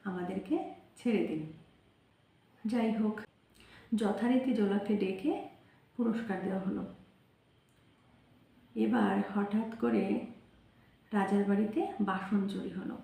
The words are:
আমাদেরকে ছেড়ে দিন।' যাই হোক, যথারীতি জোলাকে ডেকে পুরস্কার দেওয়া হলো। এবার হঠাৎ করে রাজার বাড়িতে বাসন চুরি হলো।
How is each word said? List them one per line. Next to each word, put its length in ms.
আমাদেরকে 680
ছেড়ে 300
দিন।' 260
যাই 260
হোক, 280
যথারীতি 600
জোলাকে 420
ডেকে 520
পুরস্কার 460
দেওয়া 180
হলো। 240
এবার 480
হঠাৎ 440
করে 480
রাজার 320
বাড়িতে 560
বাসন 480
চুরি 200
হলো। 360